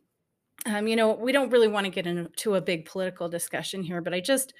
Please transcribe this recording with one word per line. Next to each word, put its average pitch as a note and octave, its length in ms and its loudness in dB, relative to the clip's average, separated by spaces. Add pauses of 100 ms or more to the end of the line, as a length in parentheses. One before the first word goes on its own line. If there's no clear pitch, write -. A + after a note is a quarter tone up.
(680)
um, G#3+ 200 0
you A3+ 80 2
know, A3 180 4
we A3+ 180 -2
don't C4+ 180 2
really A#3 180 6
wanna G3+ 220 0
get F#3 160 -4
into F3 480 -2
a F#3 80 2
big D#3+ 240 -2
political F#3 420 -6
discussion E3+ 540 -6
here, F3 200 -4
but E3 120 -4
I F3+ 60 -2
just C4 400 0